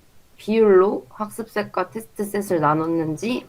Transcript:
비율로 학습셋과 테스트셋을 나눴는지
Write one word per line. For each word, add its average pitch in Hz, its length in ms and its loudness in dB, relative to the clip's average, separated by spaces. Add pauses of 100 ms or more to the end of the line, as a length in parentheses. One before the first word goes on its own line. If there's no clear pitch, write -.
(360)
비율로 208 720 4
학습셋과 208 800 -8
테스트셋을 202 720 -4
나눴는지 160 880 -2